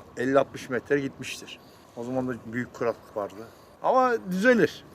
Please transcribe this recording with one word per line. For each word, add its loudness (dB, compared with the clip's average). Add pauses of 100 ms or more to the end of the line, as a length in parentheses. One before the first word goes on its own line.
(180)
elli 4
altmış -2
metre 0
gitmiştir. -8 (380)
O -8
zaman -4
da -4 (120)
büyük -8
kuraklık -4
vardı. -8 (360)
Ama 4 (180)
düzelir. 4 (120)